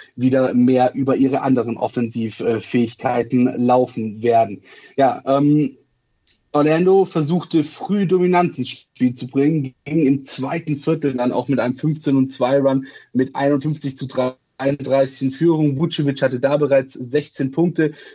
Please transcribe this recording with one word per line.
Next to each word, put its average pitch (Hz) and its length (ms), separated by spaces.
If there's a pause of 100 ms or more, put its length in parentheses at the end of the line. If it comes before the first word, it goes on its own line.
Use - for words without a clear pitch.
(160)
wieder 127 380
mehr 123 420
über 131 220
ihre 135 240
anderen 117 340
Offensivfähigkeiten 117 1700 (120)
laufen 120 680
werden. 113 380 (340)
Ja, 131 320
ähm, 147 480 (800)
Orlando 170 500
versuchte 160 600
früh 196 420
Dominanz 180 500
ins 127 120
Spiel - 440
zu 127 140
bringen, 139 560
ging 151 200
im 135 200
zweiten 151 540
Viertel 156 360
dann 123 200
auch 127 160
mit 127 100
einem 123 160
fünfzehn 151 400
und 131 160
zwei 131 280
Run 135 280 (240)
mit 127 240
einundfünfzig 143 600
zu 131 100
dreiunddreißig 135 1200
in 131 40
Führung. 156 460
Vucevic 147 460
hatte 131 160
da 139 180
bereits 135 360
sechzehn 135 580
Punkte 160 420 (220)